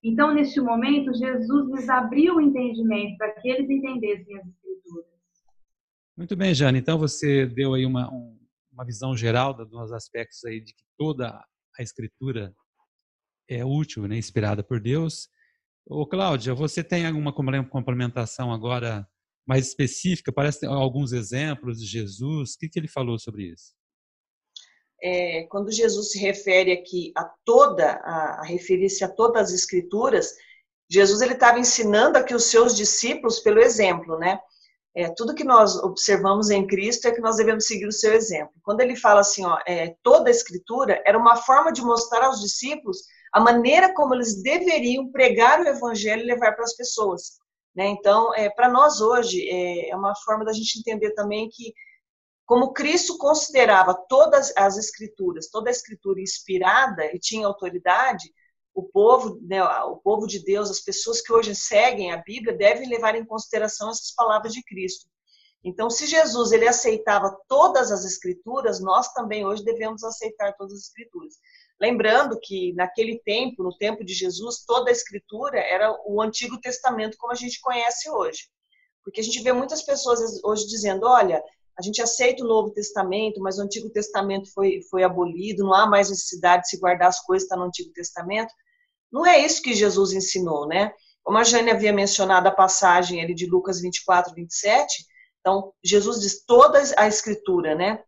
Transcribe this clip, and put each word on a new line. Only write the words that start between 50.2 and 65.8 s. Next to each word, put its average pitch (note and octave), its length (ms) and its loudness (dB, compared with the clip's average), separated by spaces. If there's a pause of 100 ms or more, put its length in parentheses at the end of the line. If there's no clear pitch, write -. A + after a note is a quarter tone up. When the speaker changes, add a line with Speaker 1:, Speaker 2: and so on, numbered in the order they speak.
Speaker 3:
forma G#3+ 200 -2
da A3 80 -4
gente A3 260 -6
entender G#3+ 340 -4
também G#3+ 400 -4
que, A3+ 220 -16 (720)
como B3+ 260 4
Cristo E4+ 460 -2
considerava A3+ 760 4 (140)
todas C#4+ 480 4
as G3 220 4
escrituras, F#3+ 720 -8
toda A3 180 -6
a - 20 -2
escritura G3 500 -6
inspirada F#3+ 840 0 (100)
e F3+ 60 -10
tinha A3 260 -6
autoridade, F#3+ 840 -2 (420)
o F#3+ 80 -8
povo, G#3+ 600 4
né, F#3+ 200 -2
o C3+ 340 -2
povo G#3+ 280 -2
de F#3+ 200 -8
Deus, G3+ 260 -2
as F#3+ 100 -8
pessoas A3+ 400 -6
que - 120 -6
hoje A3 200 2
seguem G#3 600 0
a E3 60 -6
Bíblia, G#3+ 380 -8
devem A#3+ 320 2
levar A3+ 280 0
em A3+ 100 -8
consideração G#3+ 640 -6
essas - 240 -10
palavras A3 380 0
de A#3+ 100 -12
Cristo. F#3 440 -12 (580)
Então, G#3+ 260 -4